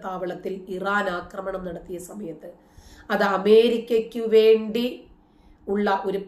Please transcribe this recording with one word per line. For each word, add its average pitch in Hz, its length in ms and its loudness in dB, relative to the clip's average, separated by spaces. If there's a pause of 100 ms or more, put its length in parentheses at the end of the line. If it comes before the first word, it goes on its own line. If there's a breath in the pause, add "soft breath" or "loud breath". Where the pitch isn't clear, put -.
താവളത്തിൽ 185 480 -8 (160)
ഇറാൻ 196 400 -2
ആക്രമണം 185 560 -8
നടത്തിയ 175 320 -12
സമയത്ത് 170 520 -14 (640 loud breath)
അത് 202 120 0
അമേരിക്കയ്ക്കു 220 960 4
വേണ്ടി 220 680 4 (840 soft breath)
ഉള്ള 202 380 0
ഒരു 190 220 -2